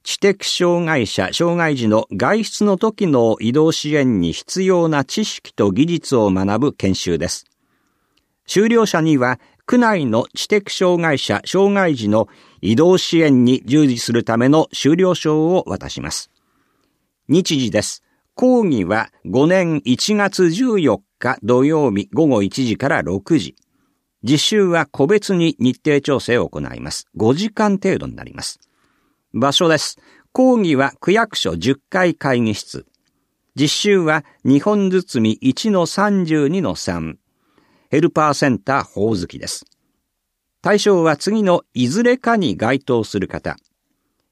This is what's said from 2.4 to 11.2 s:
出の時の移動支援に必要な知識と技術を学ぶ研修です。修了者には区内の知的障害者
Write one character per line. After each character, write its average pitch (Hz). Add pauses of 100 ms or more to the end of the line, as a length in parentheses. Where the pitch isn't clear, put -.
出 -
の 202
時 220
の 120
移 113
動 156
支 151
援 127
に 85
必 -
要 180
な 147
知 214
識 -
と 101
技 127
術 170
を 104
学 98
ぶ 139
研 95
修 85
で 82
す。 - (1000)
修 214
了 226
者 165
に 156
は 123 (240)
区 247
内 214
の 117
知 -
的 202
障 180
害 160
者 104